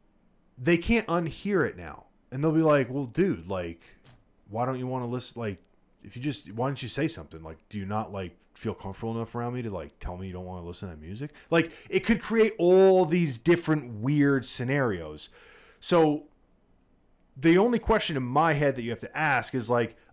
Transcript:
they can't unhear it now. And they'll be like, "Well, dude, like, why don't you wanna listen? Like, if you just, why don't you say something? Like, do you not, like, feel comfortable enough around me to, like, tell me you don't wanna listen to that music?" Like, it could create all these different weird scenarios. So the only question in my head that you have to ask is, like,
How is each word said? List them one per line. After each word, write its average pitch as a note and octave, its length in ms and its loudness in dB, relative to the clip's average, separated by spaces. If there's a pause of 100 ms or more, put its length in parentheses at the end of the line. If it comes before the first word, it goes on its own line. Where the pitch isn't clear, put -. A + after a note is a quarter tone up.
(580)
they D3+ 180 2
can't A3 300 0
unhear E3+ 640 0
it - 80 -8
now. E2 300 -16 (240)
And C3+ 120 -4
they'll D#3+ 80 4
be D#3+ 120 4
like, D3 260 4
"Well, C3+ 160 -4
dude, A#2 420 -2
like, F2 360 -6 (640)
why A2 160 -4
don't B2+ 140 -4
you B2+ 80 -6
wanna B2+ 200 -6
listen? B2 320 -8
Like, G#2+ 240 -6 (400)
if - 140 -18
you B2 60 -10
just, C#3+ 300 -6
why A#2 140 -2
don't C3+ 160 -4
you B2 60 -8
say C#3 180 -2
something? E2 360 -10
Like, D#2+ 160 -14 (100)
do - 100 -12
you G2 60 -6
not, G#2 260 -4
like, F#2+ 240 -8 (200)
feel - 180 -6
comfortable G2+ 420 -8
enough A2+ 200 -8
around A#2+ 180 -6
me B2+ 80 -6
to, A2+ 100 -8
like, E2+ 280 -10
tell F#2 180 -10
me F#2+ 120 -10
you F#2 40 -10
don't F2+ 140 -10
wanna F2+ 200 -12
listen F2 220 -12
to E2+ 60 -12
that D2+ 80 -18
music?" G#2+ 300 -12 (180)
Like, E3 220 2 (180)
it - 160 0
could A3 160 0
create A3 360 2
all F#3 460 6
these D#3 340 0
different D3+ 640 0
weird C#3 460 4
scenarios. A2+ 800 -2 (500)
So D#3 460 2 (1120)
the E3 220 6
only A#3 200 4
question G3 380 0
in C3 60 0
my D3 320 2
head C#3 220 2
that B2 60 -6
you A#2 100 -4
have A2 80 -6
to - 140 -14
ask C#3+ 400 0
is, A#2 140 -2
like, A#2+ 280 2 (160)